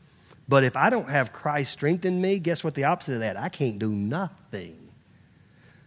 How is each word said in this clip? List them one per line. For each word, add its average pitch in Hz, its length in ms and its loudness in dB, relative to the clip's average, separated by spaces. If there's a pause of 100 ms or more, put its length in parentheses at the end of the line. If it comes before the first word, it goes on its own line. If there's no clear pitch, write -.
(480)
But 135 140 8
if 131 140 2
I 160 140 4
don't 233 180 -2
have 135 240 2
Christ 147 400 -4
strengthen 180 480 0
me, 190 180 2
guess 165 240 -2
what 147 140 -4
the 139 80 0
opposite 143 300 0
of 113 60 -2
that? 107 160 -2
I 123 120 -6
can't 113 320 -2
do 110 100 0
nothing. 101 880 -6 (1080)